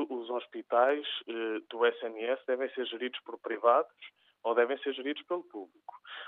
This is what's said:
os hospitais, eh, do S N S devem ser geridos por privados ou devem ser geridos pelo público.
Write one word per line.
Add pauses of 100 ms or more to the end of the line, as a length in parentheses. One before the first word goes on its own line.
os
hospitais, (220)
eh,
do
S
N
S
devem
ser
geridos
por
privados (480)
ou
devem
ser
geridos
pelo
público. (320)